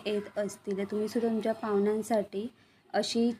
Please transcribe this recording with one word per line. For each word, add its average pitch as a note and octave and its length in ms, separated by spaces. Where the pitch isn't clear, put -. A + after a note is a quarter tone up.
येत G#3 320
असतील, G3+ 400
तर G3+ 60
तुम्हीसुद्धा G#3+ 460
तुमच्या A3 240
पाहुण्यांसाठी G#3+ 1000
अशी A#3 480